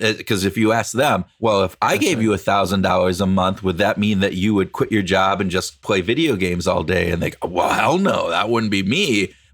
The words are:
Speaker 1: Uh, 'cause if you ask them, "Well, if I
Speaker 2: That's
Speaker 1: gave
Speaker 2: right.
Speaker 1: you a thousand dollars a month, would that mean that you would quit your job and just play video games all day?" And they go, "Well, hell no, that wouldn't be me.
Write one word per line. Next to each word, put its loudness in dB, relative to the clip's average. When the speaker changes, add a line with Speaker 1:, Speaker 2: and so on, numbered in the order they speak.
Speaker 1:
Uh, 2
'cause 0
if 0
you 2
ask -2
them, 0
"Well, 2
if -6
I 2
Speaker 2:
That's 0
Speaker 1:
gave 0
Speaker 2:
right. -2
Speaker 1:
you 2
a 0
thousand 0
dollars 2
a 0
month, 0
would -2
that 0
mean 0
that 0
you 0
would 0
quit -4
your 0
job 0
and -2
just -4
play 0
video 0
games -2
all 0
day?" 0
And -2
they -2
go, -10
"Well, -2
hell 0
no, 0
that -2
wouldn't 0
be 0
me. 0